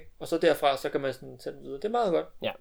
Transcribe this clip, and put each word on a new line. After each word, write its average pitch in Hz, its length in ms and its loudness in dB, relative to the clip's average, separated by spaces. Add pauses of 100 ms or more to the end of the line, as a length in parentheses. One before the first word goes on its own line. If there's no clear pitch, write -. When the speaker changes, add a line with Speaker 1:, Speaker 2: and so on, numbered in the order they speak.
(200)
Speaker 1:
og - 80 -10
så 165 100 2
derfra, 147 400 4
så 147 120 -4
kan 143 120 0
man 135 120 -2
sådan 131 260 -14
sætte 139 180 -10
den 135 80 -16
videre. 135 120 -8
Det 139 80 -8
er 208 40 0
meget 226 240 2
godt. 151 120 2 (160)
Speaker 2:
Ja. 110 200 -4